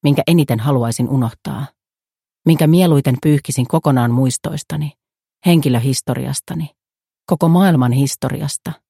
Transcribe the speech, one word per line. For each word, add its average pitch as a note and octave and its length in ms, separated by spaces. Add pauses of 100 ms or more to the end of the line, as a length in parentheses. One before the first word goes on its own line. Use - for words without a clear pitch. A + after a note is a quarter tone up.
minkä C#3+ 240
eniten D3 340
haluaisin B2 480
unohtaa, C3 580 (800)
minkä D#3+ 200
mieluiten D#3 560
pyyhkisin C#3+ 460
kokonaan C3 420
muistoistani, D3 840 (540)
henkilöhistoriastani, C3+ 1300 (500)
koko E3+ 220
maailman E3 440
historiasta C3+ 800 (180)